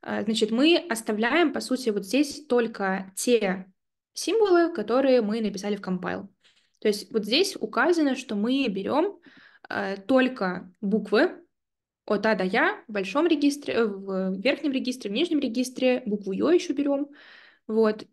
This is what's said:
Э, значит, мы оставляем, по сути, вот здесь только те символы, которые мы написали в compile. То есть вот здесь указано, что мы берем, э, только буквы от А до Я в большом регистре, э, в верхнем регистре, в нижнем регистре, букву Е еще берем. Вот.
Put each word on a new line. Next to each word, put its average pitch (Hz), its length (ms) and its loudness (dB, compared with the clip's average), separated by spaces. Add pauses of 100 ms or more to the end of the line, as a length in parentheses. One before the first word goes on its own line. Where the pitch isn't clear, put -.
Э, 214 220 -4
значит, 214 280 0
мы 302 260 4 (120)
оставляем, 233 600 0
по 226 80 -4
сути, 254 300 -2
вот 202 160 -4
здесь 285 400 0
только 202 680 -2
те 196 500 0 (480)
символы, 349 580 4
которые 247 500 2
мы 214 180 -2
написали 208 360 -4
в 196 60 -10
compile. 185 460 -6 (520)
То 220 80 0
есть 208 240 -4
вот 208 140 0
здесь 311 300 2
указано, 277 600 2
что - 200 -8
мы 254 320 0
берем, 214 520 -2 (500)
э, 196 260 -4 (100)
только 254 720 0
буквы 214 640 2 (640)
от 208 200 0
А 220 100 4
до 190 80 -2
Я 285 440 0
в 220 40 -14
большом 208 360 -2
регистре, 285 460 0
э, 233 120 2
в 190 540 -4
верхнем 277 320 0
регистре, 254 380 -4
в 196 40 -6
нижнем 311 260 0
регистре, 254 640 0
букву 202 260 -4
Е 202 180 0
еще 339 240 2
берем. 285 360 -2 (580)
Вот. 214 440 0